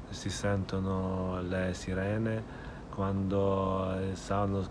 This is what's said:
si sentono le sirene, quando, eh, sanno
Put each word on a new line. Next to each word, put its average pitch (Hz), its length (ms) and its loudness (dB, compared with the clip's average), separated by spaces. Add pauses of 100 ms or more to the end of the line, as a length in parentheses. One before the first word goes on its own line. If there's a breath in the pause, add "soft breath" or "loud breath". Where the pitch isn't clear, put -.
si - 220 -6
sentono 95 1120 0
le 92 320 0
sirene, 110 680 0 (460 loud breath)
quando, 98 1080 2
eh, 95 160 -2
sanno 98 560 2